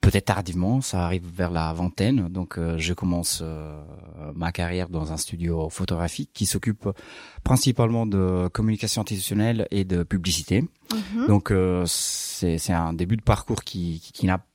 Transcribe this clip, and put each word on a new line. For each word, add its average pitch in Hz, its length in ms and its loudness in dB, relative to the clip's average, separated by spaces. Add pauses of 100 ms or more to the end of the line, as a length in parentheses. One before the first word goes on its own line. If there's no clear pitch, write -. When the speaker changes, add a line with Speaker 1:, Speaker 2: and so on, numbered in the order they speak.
Speaker 1:
peut-être 101 240 4
tardivement. 98 560 0
Ça 90 240 0
arrive 87 260 -2
vers 90 200 0
la 80 220 0
vingtaine. 92 560 0
Donc, 90 280 -6
euh, 82 220 -2
je 82 160 -2
commence, 87 480 -2
euh, 78 360 -10 (540)
ma 85 180 -4
carrière 90 380 -2
dans 80 240 -4
un 80 40 -6
studio 82 520 -2
photographique 87 640 -4
qui 104 140 0
s'occupe 104 420 -2 (540)
principalement 117 640 4
de 92 400 2
communication 110 560 0
institutionnelle 107 680 0
et 98 140 2
de 92 180 2
publicité. 87 600 2 (280)
Speaker 2:
Mhm. 220 360 -2
Speaker 1:
Donc, 104 240 6
euh, 92 340 4
c'est, - 720 -2
c'est 90 160 0
un 85 200 2
début 87 240 0
de 110 40 -4
parcours - 420 0
qui, 85 400 -4
qui, - 80 -20
qui - 140 -2
n'a 95 180 4 (120)